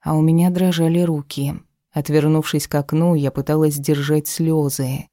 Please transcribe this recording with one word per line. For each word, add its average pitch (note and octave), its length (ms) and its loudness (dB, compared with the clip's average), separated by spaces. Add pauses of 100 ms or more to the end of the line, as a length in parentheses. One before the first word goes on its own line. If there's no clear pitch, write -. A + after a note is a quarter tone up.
А D3+ 100 -2
у D#3 60 2
меня E3 300 4
дрожали F3 500 2
руки. C#3+ 540 -4 (360)
Отвернувшись D3+ 760 0
к - 60 -8
окну, D#3+ 400 0
я C#3+ 160 0
пыталась D3+ 440 0
сдержать D3 520 0
слезы. C#3+ 880 -2